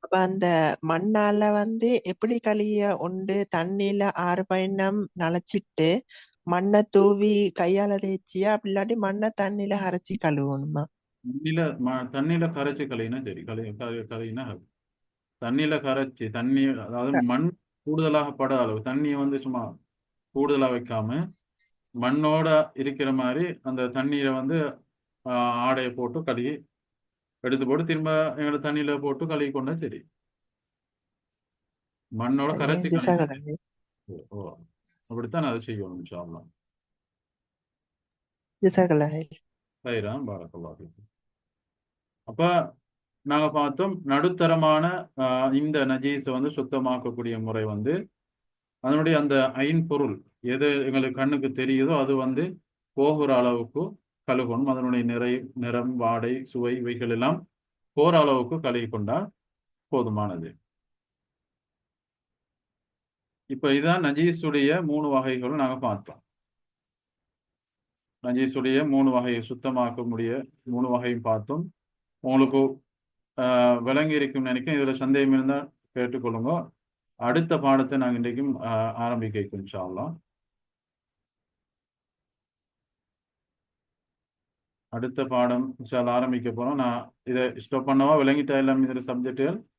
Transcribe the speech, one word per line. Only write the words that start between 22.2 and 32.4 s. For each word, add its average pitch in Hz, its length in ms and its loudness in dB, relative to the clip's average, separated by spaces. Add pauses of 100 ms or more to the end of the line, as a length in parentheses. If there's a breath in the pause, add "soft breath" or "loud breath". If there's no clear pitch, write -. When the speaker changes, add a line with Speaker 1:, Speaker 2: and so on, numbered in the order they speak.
Speaker 2:
இருக்கிற 135 360 -2
மாதிரி 131 340 0 (180)
அந்த 127 260 -2
தண்ணியில 139 440 0
வந்து, 135 240 -2 (680)
ஆஹ், 123 360 0
ஆடையை 127 300 0
போட்டு 123 320 -6
கழுவி 127 300 -2 (880)
எடுத்து 131 220 0
போட்டு 147 200 0
திரும்ப 156 260 -2 (200)
எங்களோட 147 300 -2
தண்ணியில 147 380 -2
போட்டு 143 260 -4
கழுவி 147 260 -2
கொண்டா 139 260 -4
சரி. 110 220 -8 (2000)
மண்ணோட 135 400 0